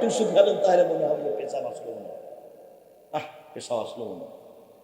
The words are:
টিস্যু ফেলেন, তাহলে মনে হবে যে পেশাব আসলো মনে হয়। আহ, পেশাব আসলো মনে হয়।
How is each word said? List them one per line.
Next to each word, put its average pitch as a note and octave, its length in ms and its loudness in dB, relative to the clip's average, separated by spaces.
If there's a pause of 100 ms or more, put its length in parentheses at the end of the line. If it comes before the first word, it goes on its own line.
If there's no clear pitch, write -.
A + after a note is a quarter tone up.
টিস্যু A3 320 2
ফেলেন, G3+ 220 8
তাহলে F3+ 280 6
মনে D#3+ 240 0
হবে C#3+ 160 0
যে D3 140 -2
পেশাব C#3 280 -6
আসলো - 260 -10
মনে - 140 -12
হয়। - 360 -14 (720)
আহ, D3+ 80 -2 (320)
পেশাব A#2+ 260 -4
আসলো A2 260 -8
মনে F#2 140 -10
হয়। - 180 -14 (460)